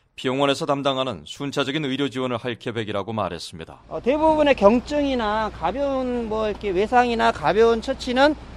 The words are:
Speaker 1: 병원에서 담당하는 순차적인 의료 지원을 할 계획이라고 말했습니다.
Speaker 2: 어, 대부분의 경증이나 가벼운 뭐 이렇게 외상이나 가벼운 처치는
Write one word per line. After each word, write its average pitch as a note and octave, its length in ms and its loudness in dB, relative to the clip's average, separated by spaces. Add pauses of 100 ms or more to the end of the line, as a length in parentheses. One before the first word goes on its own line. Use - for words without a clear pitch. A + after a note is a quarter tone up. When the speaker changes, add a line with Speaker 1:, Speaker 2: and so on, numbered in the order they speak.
(160)
Speaker 1:
병원에서 C#3 500 0
담당하는 C3 600 -2
순차적인 C#3+ 580 -4
의료 C3+ 240 -2
지원을 B2 300 -4
할 B2 180 -6
계획이라고 G#2 560 -4
말했습니다. E2+ 760 -8
Speaker 2:
어, - 140 -10
대부분의 D4+ 520 4
경증이나 A3+ 1000 2
가벼운 B3 720 -2
뭐 A3 200 -2
이렇게 G#3 220 -6
외상이나 A3+ 640 2
가벼운 A3 500 2
처치는 C4+ 520 2 (220)